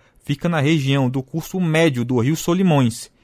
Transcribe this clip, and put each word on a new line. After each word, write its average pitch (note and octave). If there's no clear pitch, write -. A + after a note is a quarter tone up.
fica -
na E3
região C#3
do C3
curso E3
médio D#3+
do B2
Rio C#3
Solimões E3